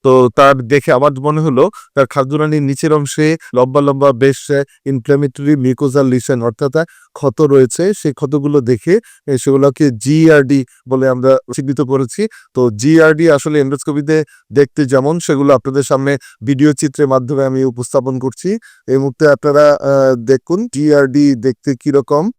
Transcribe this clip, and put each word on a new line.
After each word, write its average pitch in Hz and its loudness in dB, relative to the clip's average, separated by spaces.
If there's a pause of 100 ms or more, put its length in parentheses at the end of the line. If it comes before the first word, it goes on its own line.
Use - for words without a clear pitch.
তো 127 4
তার 139 6
দেখে 131 -2
আমার 143 2
মনে 151 -4
হলো 151 2 (240)
তার 139 0
খাদ্যনালীর 151 -2
নিচের 143 -2
অংশে 151 -2 (180)
লম্বা 131 2
লম্বা 139 2
বেশ, 135 -2
আহ, 139 0 (220)
ইনফ্ল্যামেটরি 139 0
মিউকোজাল 135 0
লিশন 127 -2
অর্থাৎ, 127 -4
আহ, 160 0 (300)
ক্ষত 139 -4
রয়েছে। 139 2
সেই 151 -6
ক্ষতগুলো 143 -2
দেখে, 127 0 (280)
এ, 135 -2
সেগুলোকে 135 2
জিআরডি 139 2 (240)
বলে 131 0
আমরা 131 2 (180)
চিহ্নিত 139 -4
করেছি। 135 -4 (260)
তো 123 2
জিআরডি 156 2
আসলে 151 0
এন্ডোস্কোপিতে 147 -2 (300)
দেখতে 139 0
যেমন 135 0
সেগুলো 143 0
আপনাদের 135 -2
সামনে 139 -2 (260)
ভিডিও 139 2
চিত্রের 147 -2
মাধ্যমে 131 -2
আমি 131 -2
উপস্থাপন 127 -4
করছি। 175 -6 (300)
এই 131 -2
মুহূর্তে 139 -2
আপনারা, 147 2
আহ, 135 0
দেখুন 135 -2
জিআরডি 143 2
দেখতে 127 -4
কিরকম। 147 -2